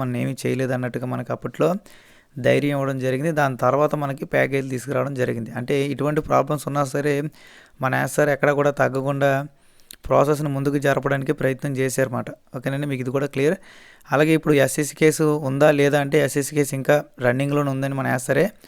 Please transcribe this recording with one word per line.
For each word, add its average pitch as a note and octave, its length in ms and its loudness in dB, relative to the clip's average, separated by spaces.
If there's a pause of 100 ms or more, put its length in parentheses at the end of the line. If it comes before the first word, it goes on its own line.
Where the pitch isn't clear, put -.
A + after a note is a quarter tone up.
మనం B2+ 160 -4
ఏమీ C3 260 -4
చేయలేదు B2+ 340 -2
అన్నట్టుగా B2 380 -6
మనకు B2+ 180 -6
అప్పట్లో - 360 -2 (680)
ధైర్యం C3 400 2
ఇవ్వడం C3+ 240 -2
జరిగింది. C3 320 -2
దాని C#3+ 240 0
తర్వాత C#3 380 2
మనకి C#3 320 -4
ప్యాకేజీలు C3+ 460 0
తీసుకురావడం C3 420 -4
జరిగింది. A#2+ 420 -2
అంటే B2+ 180 -4 (180)
ఇటువంటి D3 360 -2
ప్రాబ్లమ్స్ C#3 380 0
ఉన్నా C#3+ 180 -2
సరే C#3+ 300 -2 (640)
మన C3 140 -2
యాస్ C3+ 220 -2
సార్ D3 180 4
ఎక్కడా C#3+ 180 2
కూడా C#3+ 180 2 (100)
తగ్గకుండా C3+ 500 0 (760)
ప్రాసెస్‌ని C#3+ 500 2
ముందుకు C#3 240 0
జరపడానికి C3+ 540 0
ప్రయత్నం C3+ 440 -2
చేశారన్నమాట. B2+ 520 -2 (260)
ఓకేనండి, C#3 320 -4
మీకు C3+ 180 -4
ఇది B2 120 -6
కూడా C#3 180 -2
క్లియర్. D3 220 2 (520)
అలాగే D#3 300 4
ఇప్పుడు D3+ 160 2 (100)
ఎస్ఈసీ D3 320 -2
కేసు D#3 280 4 (200)
ఉందా C#3 260 4
లేదా C#3+ 300 4
అంటే C#3 240 0
ఎస్ఈసీ C#3 320 -2
కేసు C#3+ 180 0
ఇంకా C3+ 220 2 (260)
రన్నింగ్‌లోనే C#3 480 0
ఉందని C3+ 240 -4
మన C3 120 -4
యాస్ B2+ 220 -2
సారే C#3+ 180 2 (220)